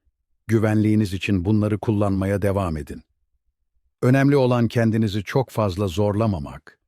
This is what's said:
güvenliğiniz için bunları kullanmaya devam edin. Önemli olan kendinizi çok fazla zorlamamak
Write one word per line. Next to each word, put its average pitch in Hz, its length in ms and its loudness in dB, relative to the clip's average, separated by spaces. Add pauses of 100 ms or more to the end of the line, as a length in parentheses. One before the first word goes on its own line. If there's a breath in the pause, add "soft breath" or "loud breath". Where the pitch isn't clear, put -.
(460)
güvenliğiniz 107 680 2
için 95 320 -2
bunları 104 340 0
kullanmaya 101 640 -2
devam 95 340 -2
edin. - 260 -12 (1000)
Önemli 135 340 4
olan 123 320 2
kendinizi 110 560 0
çok - 260 -2
fazla 101 380 -2
zorlamamak 95 1000 -4